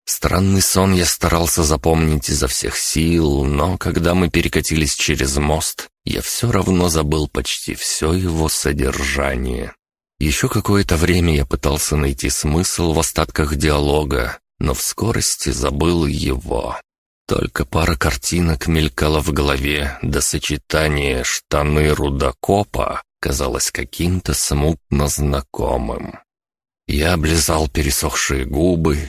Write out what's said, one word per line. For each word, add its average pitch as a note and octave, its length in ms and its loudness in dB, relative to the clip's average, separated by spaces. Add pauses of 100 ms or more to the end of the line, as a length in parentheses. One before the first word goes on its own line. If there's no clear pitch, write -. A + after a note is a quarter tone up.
Странный F#2+ 560 2
сон F#2+ 320 4
я F2+ 120 4
старался E2+ 580 2
запомнить D#2 680 2
изо C#2+ 180 0
всех - 300 -4
сил, D#2+ 680 2
но D2 340 0
когда E2+ 360 0
мы F2+ 160 2
перекатились D#2+ 680 0
через C2+ 420 0
мост, D2+ 520 -2 (160)
я - 160 -4
все - 300 -2
равно F2+ 380 2
забыл D#2 380 0
почти - 480 -6
все - 380 -2
его D#2+ 360 0
содержание. C2+ 1200 -2 (460)
Еще D#2 280 0
какое-то G2+ 480 2
время E2+ 400 4
я C#2+ 100 2
пытался - 500 -2
найти C#2 340 0
смысл E2 640 0
в D#2+ 60 2
остатках D#2 560 0
диалога, C#2+ 840 0 (240)
но D2 100 0
в - 80 -6
скорости - 680 -2
забыл D2 560 0
его. C2 720 -4 (480)
Только - 380 -2
пара E2 300 0
картинок E2 720 0
мелькала D#2 540 2
в D#2+ 100 -2
голове, C#2+ 680 0
да C#2+ 200 0
сочетание D2 1000 -2
штаны D2+ 680 2
рудокопа C#2 1120 -2 (160)
казалось C2+ 520 -2
каким-то E2+ 600 -2
смутно D2 760 0
знакомым. C2 1120 -2 (680)
Я D2+ 260 2
облизал D#2 560 2
пересохшие C#2 760 -2
губы D#2+ 520 2 (120)